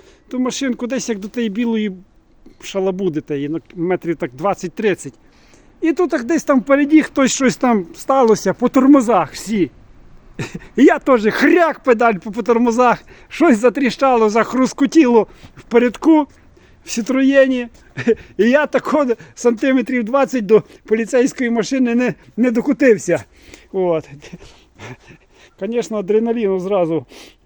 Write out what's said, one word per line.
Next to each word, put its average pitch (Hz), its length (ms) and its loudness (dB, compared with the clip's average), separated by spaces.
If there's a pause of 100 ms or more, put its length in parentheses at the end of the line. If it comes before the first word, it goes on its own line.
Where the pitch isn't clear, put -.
(280)
ту 254 120 -6
машинку, 254 460 -4
десь 240 220 -6
як 220 100 -6
до 202 100 -12
тієї 233 220 -4
білої 220 420 -4 (680)
шалабуди 190 580 -4
тієї, 143 280 -6
ну, 160 120 -6 (140)
метрів 170 420 -4
так 156 180 -8
двадцять-тридцять. 180 800 -4 (680)
І 330 100 0
тут 320 180 -2
так 262 140 -4
десь 277 200 -2
там 269 160 2
впереді 285 420 4
хтось - 300 0
щось 254 240 0
там 220 380 0
сталося, 226 600 2
по 247 140 -2
тормозах 247 640 4
всі. 190 380 -4 (680)
<laughs> - 380 -14
І 240 80 6
я 311 140 6
теж 233 280 0
хряк 320 540 2
педаль 233 340 2
по, 196 160 -10
по 220 120 -8
тормозах, 233 600 0 (240)
щось 302 300 2
затріщало, 240 720 0
захрускотіло 240 960 2 (300)
впередку, 269 680 2 (580)
в - 60 -18
Сітроєні. 262 800 0 (340)
<laughs> - 40 -4 (320)
І 220 120 4
я 285 160 2
так - 280 -4
от 269 240 -2 (160)
сантиметрів 247 680 -2
двадцять 262 420 -2
до 208 160 4 (220)
поліцейської 240 640 -2
машини 233 440 -2
не, 240 200 -2 (220)
не 247 140 0
докотився. 220 760 0 (480)
От. 175 360 -2 (1500)
Звісно, 220 380 -6
адреналіну 214 600 0
зразу 175 480 -2 (400)